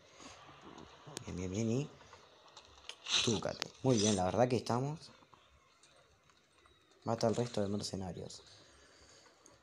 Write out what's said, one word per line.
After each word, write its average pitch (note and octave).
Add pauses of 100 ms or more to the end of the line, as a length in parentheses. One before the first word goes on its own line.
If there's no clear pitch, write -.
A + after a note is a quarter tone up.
(1200)
Bien, F2
bien, F2+
bien, A2
y C#3 (1300)
túcate. - (160)
Muy B2+
bien, G#2+
la F2+
verdad F#2+
que B2
estamos. C3 (1900)
Mata A#2
al G#2
resto A#2+
de G2
mercenarios. F#2+ (1200)